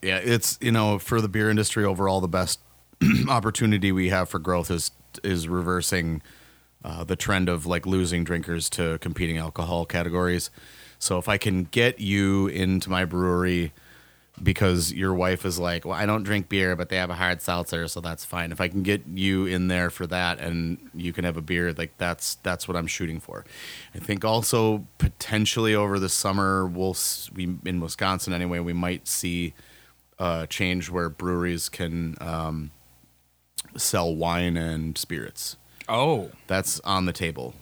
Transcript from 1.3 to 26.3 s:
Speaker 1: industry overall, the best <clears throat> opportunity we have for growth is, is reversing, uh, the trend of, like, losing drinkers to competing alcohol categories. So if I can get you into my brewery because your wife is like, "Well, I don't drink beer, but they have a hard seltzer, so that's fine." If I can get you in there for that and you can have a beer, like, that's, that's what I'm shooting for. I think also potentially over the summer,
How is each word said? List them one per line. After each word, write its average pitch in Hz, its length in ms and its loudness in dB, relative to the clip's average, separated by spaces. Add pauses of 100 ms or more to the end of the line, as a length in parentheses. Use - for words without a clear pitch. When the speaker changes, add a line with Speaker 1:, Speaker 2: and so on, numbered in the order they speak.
Speaker 1:
industry 107 340 2
overall, 95 360 2
the 92 80 0
best 90 320 0 (400)
<clears throat> 135 280 4
opportunity 107 640 2
we 92 160 2
have 92 200 2
for - 100 -4
growth 87 320 0
is, 85 220 -2 (300)
is 87 260 0
reversing, 87 760 0 (640)
uh, 82 200 -8
the 90 120 -2
trend 92 320 2
of, 82 180 -2
like, 87 200 -2
losing 90 380 2
drinkers 85 460 -2
to 82 280 -2
competing 82 380 -2
alcohol 82 480 -2
categories. 87 680 0 (480)
So 92 200 0
if 87 100 -6
I 104 100 2
can 92 260 0
get 120 360 2
you 98 480 4
into 92 420 2
my 92 140 2
brewery 87 680 0 (720)
because 90 500 4
your 95 220 0
wife 90 320 0
is 85 120 -2
like, 87 280 -2
"Well, 90 80 -4
I 90 100 -2
don't 107 180 2
drink 98 280 -2
beer, 92 260 2
but 85 140 -4
they 95 60 0
have 90 120 0
a 87 60 -4
hard 90 260 0
seltzer, 85 480 -2
so 85 140 -6
that's 85 220 -8
fine." 85 280 -6
If 82 80 -6
I 90 80 0
can 95 140 -2
get 101 240 0
you 95 400 0
in 90 220 0
there 90 200 2
for 87 180 -6
that 87 320 0
and 85 560 -4
you 85 200 -4
can 87 100 -2
have 85 140 -2
a - 40 -6
beer, 87 300 -2
like, 80 240 -8
that's, - 400 -4
that's - 320 -4
what 90 80 -2
I'm 85 100 -2
shooting 80 320 -4
for. - 260 -12 (500)
I - 40 -10
think 101 280 -4
also 110 600 4 (120)
potentially 107 760 2
over 101 240 2
the 95 120 0
summer, 95 560 2